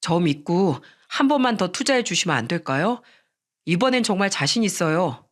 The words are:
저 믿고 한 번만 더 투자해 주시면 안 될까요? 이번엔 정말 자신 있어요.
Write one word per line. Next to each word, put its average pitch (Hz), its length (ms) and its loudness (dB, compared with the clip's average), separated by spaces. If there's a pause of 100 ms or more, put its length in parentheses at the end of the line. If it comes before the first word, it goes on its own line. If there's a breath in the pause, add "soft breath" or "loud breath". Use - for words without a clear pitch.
저 165 200 0
믿고 170 560 0 (320 loud breath)
한 - 200 0
번만 254 280 2
더 185 160 0
투자해 254 300 0
주시면 170 340 -2
안 117 120 -2
될까요? 170 540 -2 (640 soft breath)
이번엔 240 360 2
정말 196 280 0
자신 196 340 0
있어요. 170 680 0